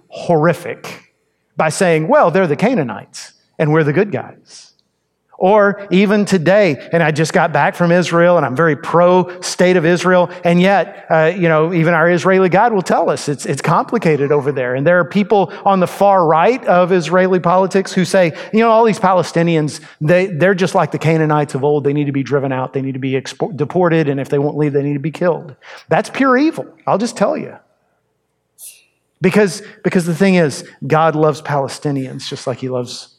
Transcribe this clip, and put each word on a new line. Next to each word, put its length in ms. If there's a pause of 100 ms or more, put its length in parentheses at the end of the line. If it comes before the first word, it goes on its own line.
horrific, 1080 (440)
by 100
saying, 400
"Well, 240
they're 160
the 80
Canaanites 800 (260)
and 140
we're 100
the 80
good 220
guys." 500 (760)
Or 520
even 340
today, 640
and 120
I 80
just 200
got 220
back 220
from 160
Israel, 460
and 80
I'm 100
very 200
pro 640
state 360
of 80
Israel, 460 (120)
and 160
yet, 520
uh, 140
you 220
know, 240
even 220
our 160
Israeli 400
God 240
will 80
tell 300
us 180
it's, 160
it's 160
complicated 680
over 200
there. 220
And 140
there 120
are 60
people 480 (100)
on 160
the 60
far 400
right 400
of 260
Israeli 480
politics 540
who 100
say, 320 (160)
"You 100
know, 100
all 120
these 140
Palestinians, 800 (220)
they, 240
they're 300
just 180
like 180
the 60
Canaanites 560
of 100
old. 200
They 100
need 140
to 40
be 120
driven 280
out. 220
They 80
need 140
to 40
be 120
expo-, 440
deported, 540
and 100
if 100
they 100
won't 180
leave, 160
they 80
need 120
to 60
be 120
killed." 440 (320)
That's 220
pure 260
evil, 300 (220)
I'll 100
just 180
tell 220
you. 220 (1600)
Because, 400 (220)
because 240
the 80
thing 180
is, 340 (200)
God 280
loves 280
Palestinians 840
just 200
like 100
he 120
loves 500